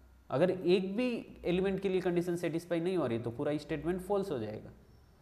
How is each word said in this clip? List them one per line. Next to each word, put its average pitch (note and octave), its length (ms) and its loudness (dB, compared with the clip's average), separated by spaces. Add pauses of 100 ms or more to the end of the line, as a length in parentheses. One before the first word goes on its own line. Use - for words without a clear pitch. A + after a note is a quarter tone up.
(300)
अगर D3+ 220 4
एक F#3+ 460 2
भी B3 480 -2
element F#3 360 2
के G3 80 0
लिए F#3 120 2
condition F3 360 2
satisfy E3 420 -2
नहीं F3+ 180 0
हो D3 100 2
रही A#2 120 0
तो A#2 120 -4
पूरा D3 260 0
statement D#3+ 440 -2
false G3 300 0
हो C3+ 80 -2
जाएगा। G#2+ 320 -8 (500)